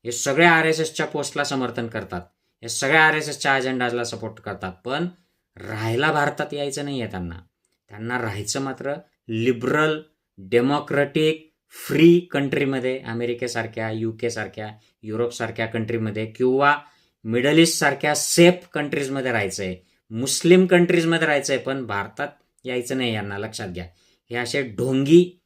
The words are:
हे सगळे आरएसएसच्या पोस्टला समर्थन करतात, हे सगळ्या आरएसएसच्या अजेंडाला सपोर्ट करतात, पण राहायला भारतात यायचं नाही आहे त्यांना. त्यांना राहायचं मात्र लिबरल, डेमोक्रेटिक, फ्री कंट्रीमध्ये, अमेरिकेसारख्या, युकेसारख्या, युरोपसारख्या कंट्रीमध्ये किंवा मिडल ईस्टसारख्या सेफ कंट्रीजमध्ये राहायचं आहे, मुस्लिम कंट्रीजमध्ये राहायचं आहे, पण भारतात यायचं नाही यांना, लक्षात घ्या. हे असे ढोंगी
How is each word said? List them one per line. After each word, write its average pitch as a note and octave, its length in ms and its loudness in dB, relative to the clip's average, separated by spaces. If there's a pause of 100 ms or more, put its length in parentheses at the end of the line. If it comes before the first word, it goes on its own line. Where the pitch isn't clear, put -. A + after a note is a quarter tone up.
हे A#2+ 60 -6
सगळे C#3 340 2
आरएसएसच्या D#3+ 600 2
पोस्टला D3 380 -6
समर्थन B2 440 -4
करतात, F#2+ 340 -8 (400)
हे A#2 80 -12
सगळ्या D#3 340 4
आरएसएसच्या D3 520 2
अजेंडाला B2 480 -2
सपोर्ट A2 300 -8
करतात, F#2 400 -10
पण D3 340 -4 (480)
राहायला A2+ 560 -2
भारतात D3 420 -2
यायचं C#3+ 300 -6
नाही C#3 180 -6
आहे G#2 100 -6
त्यांना. F2 240 -8 (540)
त्यांना A#2 320 -6
राहायचं G#2+ 400 -6
मात्र C#3 320 -6 (360)
लिबरल, B2+ 720 0 (360)
डेमोक्रेटिक, C#3+ 1160 0 (160)
फ्री E3 500 6
कंट्रीमध्ये, C3+ 800 -2
अमेरिकेसारख्या, A#2 920 -4
युकेसारख्या, A2 800 -6 (320)
युरोपसारख्या A2+ 600 -4
कंट्रीमध्ये A2 600 -4
किंवा C3 520 2 (460)
मिडल B2 340 2
ईस्टसारख्या D3 580 2
सेफ F3 580 4
कंट्रीजमध्ये C#3 580 -4
राहायचं G2+ 320 -4
आहे, F#2 120 -6 (340)
मुस्लिम E3 560 4
कंट्रीजमध्ये E3+ 640 2
राहायचं C#3+ 260 0
आहे, A#2+ 100 -2
पण C3 220 -6
भारतात G#2 420 -6 (360)
यायचं B2+ 340 -4
नाही A#2+ 160 -2
यांना, G2+ 240 -6
लक्षात G#2+ 300 -8
घ्या. F2 200 -10 (420)
हे A#2 60 -8
असे B2 260 -2
ढोंगी C3+ 840 4